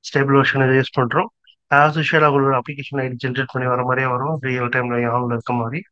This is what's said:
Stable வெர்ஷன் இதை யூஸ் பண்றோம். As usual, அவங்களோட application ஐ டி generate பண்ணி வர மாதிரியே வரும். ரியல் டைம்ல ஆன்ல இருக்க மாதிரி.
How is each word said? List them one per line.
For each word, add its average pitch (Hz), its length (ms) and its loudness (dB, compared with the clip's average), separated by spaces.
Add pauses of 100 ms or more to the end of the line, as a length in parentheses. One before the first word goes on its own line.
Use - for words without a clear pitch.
Stable 139 340 0
வெர்ஷன் 135 280 2
இதை 131 120 4
யூஸ் - 180 -2
பண்றோம். 143 340 0 (400)
As 147 280 6
usual, 156 240 2
அவங்களோட 139 320 4
application 139 460 -6
ஐ 131 80 -2
டி 123 120 -8
generate 131 320 -4
பண்ணி 127 160 -2
வர 123 140 0
மாதிரியே 127 260 0
வரும். 135 320 -2
ரியல் 127 280 -4
டைம்ல 123 280 -2 (140)
ஆன்ல 120 220 -2
இருக்க 117 200 -4
மாதிரி. 120 280 -4 (120)